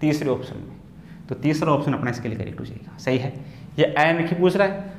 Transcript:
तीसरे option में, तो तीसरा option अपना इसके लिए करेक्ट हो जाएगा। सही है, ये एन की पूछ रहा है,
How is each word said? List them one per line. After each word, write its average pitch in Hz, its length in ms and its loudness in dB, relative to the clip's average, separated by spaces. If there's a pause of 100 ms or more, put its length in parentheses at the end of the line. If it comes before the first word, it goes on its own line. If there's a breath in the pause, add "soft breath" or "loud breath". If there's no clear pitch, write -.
तीसरे 151 300 2
option 113 260 -2
में, - 200 -12 (520 loud breath)
तो 131 60 -4
तीसरा 151 380 2
option 143 200 2
अपना 123 180 -2
इसके 117 180 -4
लिए 107 100 -6
करेक्ट 98 220 -8
हो 113 40 -8
जाएगा। - 340 -14
सही 131 200 0
है, 127 140 -2 (460 loud breath)
ये 160 200 4
एन 165 300 4
की 175 60 2
पूछ 180 220 4
रहा 196 120 4
है, - 300 -6